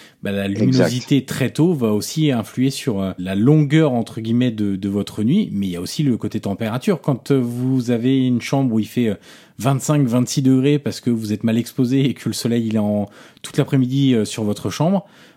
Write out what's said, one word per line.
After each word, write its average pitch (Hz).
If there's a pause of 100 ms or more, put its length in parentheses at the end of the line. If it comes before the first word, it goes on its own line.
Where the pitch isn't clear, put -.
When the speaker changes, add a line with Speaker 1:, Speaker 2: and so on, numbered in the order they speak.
(220)
Speaker 1:
bah, 101
la 98
Speaker 2:
Exact. 101
Speaker 1:
luminosité 127
très -
tôt 175
va 120
aussi 143
influer 123
sur, 110
euh, 95
la 92
longueur, 147
entre 117
guillemets, 120
de, 104
de 98
votre 101
nuit, 175
mais 101
il 92
y 87
a 85
aussi -
le 123
côté 107
température. 113
Quand, 131
euh, 135
vous 123
avez 127
une 120
chambre 135
où 110
il 104
fait, 120
euh, 98 (420)
vingt-cinq, 139
vingt-six 123
degrés 131
parce -
que -
vous 113
êtes 101
mal 113
exposé 131
et 113
que -
le 104
soleil, 117
il 110
est 110
en, 104 (340)
toute -
l'après-midi, 135
euh, 110
sur 107
votre 104
chambre, 180 (320)